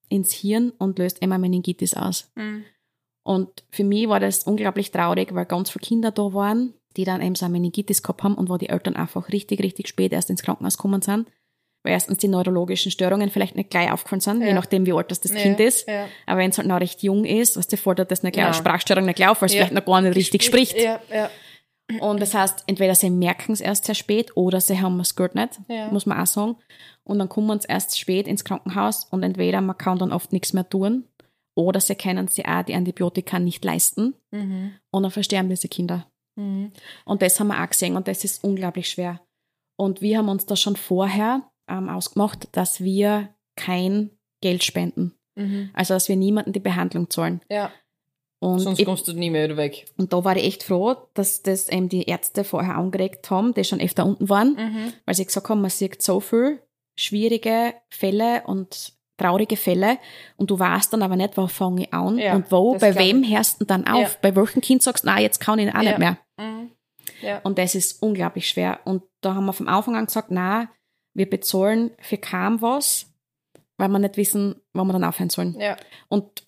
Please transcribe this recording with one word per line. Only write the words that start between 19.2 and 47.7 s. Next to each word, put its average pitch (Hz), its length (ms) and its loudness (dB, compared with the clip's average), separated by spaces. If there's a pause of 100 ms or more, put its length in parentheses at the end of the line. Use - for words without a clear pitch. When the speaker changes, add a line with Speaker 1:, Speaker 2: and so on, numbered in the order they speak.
Speaker 1:
auf, 220 120 4
weil 190 60 4
es 202 60 4
Speaker 2:
Ja. 202 60 4
Speaker 1:
vielleicht 180 160 4
noch 196 100 0
gar 185 160 6
nicht 185 140 4
richtig 190 280 2
Speaker 2:
Spricht. 247 280 6
Speaker 1:
spricht. 226 140 2
Speaker 2:
Ja, 220 140 0 (140)
ja. 214 160 0 (720)
Speaker 1:
Und 208 220 0
das 202 120 -2
heißt, 190 340 0
entweder 185 280 4
sie 190 140 4
merken's 180 500 0
erst - 260 -2
sehr 214 100 -2
spät 214 420 -2
oder 185 240 2
sie 190 180 0
haben 185 220 0
es - 140 -2
gehört 180 200 -2
nicht, 214 320 -4
Speaker 2:
Ja. 220 240 -8
Speaker 1:
muss 202 140 0
man - 140 0
auch 180 80 0
sagen. 214 280 -2 (480)
Und 202 160 -2
dann 190 80 0
kommen 214 320 0
sie - 80 -10
erst - 320 -2
spät 190 280 0
ins 202 180 -4
Krankenhaus 196 640 -4
und 185 140 -2
entweder 185 360 0
man 190 180 -2
kann 185 200 0
dann 180 160 0
oft - 180 -4
nichts - 220 -2
mehr 185 160 0
tun 208 340 0 (520)
oder 185 260 2
sie 196 140 0
können 185 340 -2
sich - 180 -4
auch 175 160 0
die - 120 -4
Antibiotika 180 640 -2
nicht 175 260 -2
leisten 190 480 0 (160)
Speaker 2:
Mhm. 196 460 -8 (160)
Speaker 1:
und 196 120 2
dann 190 80 -2
versterben 190 380 0
diese 185 180 -2
Kinder. 175 400 -4 (300)
Speaker 2:
Mhm. 202 340 -6 (320)
Speaker 1:
Und - 200 0
das 185 180 4
haben 208 60 2
wir 196 140 -2
auch 175 80 -4
gesehen 180 280 -2
und 185 100 -4
das 190 160 -4
ist - 200 -6
unglaublich 190 460 -2
schwer. 175 300 -6 (580)
Und 196 240 -2
wir 214 180 2
haben 214 100 0
uns 196 160 -2
da 202 100 -2
schon 202 220 0
vorher, 202 640 0 (280)
ähm, 185 200 -6
ausgemacht, 190 640 -2
dass - 280 -2
wir 202 480 2 (280)
kein 190 540 0 (300)
Geld 180 220 0
spenden. 175 500 -2 (220)
Speaker 2:
Mhm. 202 380 -4
Speaker 1:
Also, 185 200 0
dass 185 140 0
wir 196 80 2
niemandem 196 380 2
die 196 60 -2
Behandlung 175 500 -2
zahlen. 170 400 -2
Speaker 2:
Ja. 202 220 -4 (720)